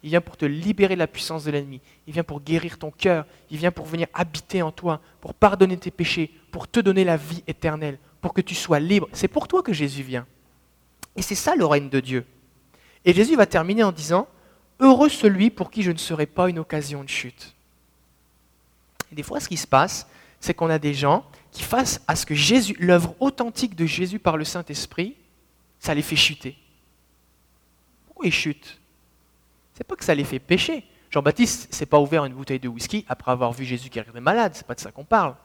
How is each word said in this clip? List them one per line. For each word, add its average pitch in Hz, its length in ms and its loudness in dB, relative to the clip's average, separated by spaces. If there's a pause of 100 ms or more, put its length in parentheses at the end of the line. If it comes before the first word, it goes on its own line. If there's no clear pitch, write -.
Il 151 80 -12
vient 170 100 4
pour - 160 -18
te - 80 -4
libérer 185 500 0
de 175 60 -4
la 160 60 2
puissance - 380 -10
de 151 60 -4
l'ennemi. 139 300 -6 (260)
Il 156 60 -16
vient 165 100 -2
pour 143 180 -8
guérir 160 380 -2
ton 151 120 -10
cœur. 165 360 0 (240)
Il 151 60 -10
vient 170 160 0
pour 175 140 -10
venir 165 280 -4
habiter 170 480 -4
en 160 80 -2
toi, 165 300 -4 (200)
pour - 140 -12
pardonner 190 440 4
tes 180 120 -8
péchés, - 480 -4 (140)
pour - 160 -12
te - 100 2
donner 190 240 4
la 170 140 4
vie 156 300 -8
éternelle, 151 520 -6 (220)
pour - 140 -6
que 185 80 0
tu - 120 -6
sois 160 240 0
libre. 175 340 2
C'est - 140 -4
pour - 220 -4
toi 370 140 2
que 226 100 -4
Jésus 143 300 -4
vient. 127 240 -6 (920)
Et 196 60 -6
c'est 202 120 -6
ça 330 220 0
le 214 80 4
règne 143 240 2
de 135 100 0
Dieu. 127 280 -4 (760)
Et 175 100 6
Jésus 240 220 4
va 202 100 8
terminer 190 360 2
en 196 80 4
disant, « 165 380 -2 (520)
Heureux 269 280 8
celui 208 400 4
pour 190 220 -4
qui 214 120 -4
je 180 80 2
ne 165 80 -2
serai 151 280 -4
pas 180 240 0
une 170 80 -6
occasion 147 440 -6
de 135 60 -14
chute. » - 460 -10 (1600)
Et 156 40 -20
des 151 80 -8
fois, 285 180 -6
ce - 80 -10
qui 170 80 -4
se - 100 -8
passe, - 400 2 (320)
c'est - 140 -4
qu'on 165 160 -2
a 160 100 2
des 147 140 -2
gens 143 320 2 (260)
qui, - 120 -14
face - 440 0
à 160 80 0
ce - 120 -4
que 151 80 -4
Jésus, 196 440 2
l'œuvre 175 400 4
authentique 240 560 -2
de 165 120 0
Jésus 180 320 -4
par 160 180 2
le 156 80 -2
Saint-Esprit, 175 720 -8 (640)
ça 160 140 -2
les 143 80 0
fait 151 140 -4
chuter. 143 420 -2 (1500)
Pourquoi 302 200 -8
ils 170 60 2
chutent ? - 460 -6 (960)
C'est - 100 -14
pas 381 120 -10
que - 80 -14
ça 165 100 2
les 143 100 -2
fait 135 140 -8
pécher. 240 460 -2 (260)
Jean-Baptiste - 640 0
s'est 151 140 -8
pas 147 140 6
ouvert 143 240 0
une 131 80 -8
bouteille 135 260 -6
de 127 100 -6
whisky 120 400 -6
après 127 220 -4
avoir 123 220 0
vu 131 140 -10
Jésus 123 240 -8
guérir 113 220 -12
des 120 80 -16
malades, 185 340 0
c'est - 120 -18
pas 123 80 -10
de - 60 -14
ça - 100 -14
qu'on 143 140 -18
parle. 170 300 2 (100)